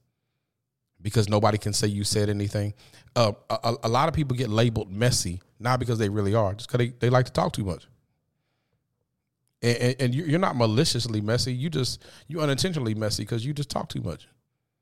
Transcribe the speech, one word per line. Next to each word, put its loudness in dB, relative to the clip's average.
because 0
nobody 4
can -4
say 0
you -2
said 0
anything. -2
Uh, 4
a, -2
a, 0
a 0
lot 2
of -2
people 0
get -2
labeled 2
messy, 0
not 0
because -2
they 2
really 0
are, 2
just -12
'cause 0
they, 2
they 2
like 4
to -14
talk 0
too -4
much. -6
And, 2
and, 0
and 0
you, -2
you're 2
not 0
maliciously 2
messy. 0
You -4
just, -4
you -6
unintentionally 0
messy -2
'cause -4
you -4
just -6
talk -4
too -8
much. -8